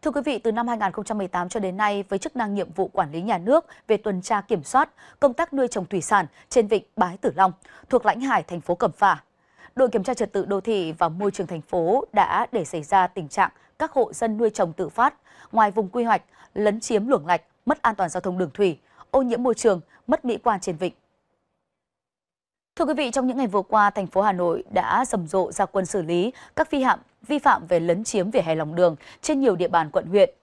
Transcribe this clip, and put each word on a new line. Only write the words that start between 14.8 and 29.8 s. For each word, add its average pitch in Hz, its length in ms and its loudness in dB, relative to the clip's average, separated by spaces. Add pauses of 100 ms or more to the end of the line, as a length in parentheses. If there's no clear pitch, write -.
phát, 247 260 0 (380)
ngoài 214 180 4
vùng 196 180 -2
quy 240 160 -4
hoạch, 214 180 0 (320)
lấn 208 260 0
chiếm 220 260 0
luồng 202 200 0
lạch, 170 160 0 (240)
mất - 160 0
an 226 120 2
toàn 185 160 -2
giao 185 100 -4
thông 180 180 -4
đường 175 160 -2
thủy, 185 240 0 (320)
ô - 120 4
nhiễm 240 200 -2
môi 247 120 2
trường, 196 260 2 (260)
mất - 180 0
mỹ 240 200 -2
quan 208 160 0
trên 175 160 -6
vịnh. 175 180 -4 (1800)
Thưa 339 80 0
quý 294 100 -2
vị, 254 160 -2
trong 254 160 -2
những 247 100 -2
ngày 269 100 0
vừa 196 160 0
qua, 202 280 4
thành 196 160 -6
phố 190 160 0
Hà 208 100 2
Nội 175 380 -2
đã 190 340 0
rầm 185 220 -4
rộ 185 260 -2
ra 196 140 -2
quân 190 200 -2
xử 190 160 -4
lý 175 300 0 (240)
các - 140 -2
vi 269 140 0
phạm, 226 140 2 (280)
vi 294 120 -2
phạm 202 280 2
về 170 140 2
lấn 175 240 0
chiếm 202 260 -2
vỉa 190 100 2
hè 160 140 0
lòng 156 200 -4
đường 170 220 4 (240)
trên - 200 0
nhiều 247 160 4
địa 170 120 0
bàn 160 220 0